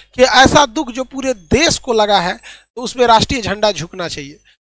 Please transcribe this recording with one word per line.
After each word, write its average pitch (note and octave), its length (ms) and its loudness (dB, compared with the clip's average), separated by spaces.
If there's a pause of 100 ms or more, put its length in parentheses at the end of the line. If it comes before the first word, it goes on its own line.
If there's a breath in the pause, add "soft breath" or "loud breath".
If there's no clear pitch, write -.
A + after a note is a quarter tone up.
(160 loud breath)
कि B3 80 0
ऐसा C4 420 4
दुख B3 260 -4
जो B3 120 -6
पूरे C4 300 -6
देश A#3+ 440 -2
को - 160 -4
लगा G#3 260 2
है, F#3 200 -4 (360 loud breath)
तो A#3 60 -12
उसमें B3 260 -2
राष्ट्रीय A#3 340 2
झंडा G#3 300 -2
झुकना F3 360 -8
चाहिए। D3 320 -14 (240 soft breath)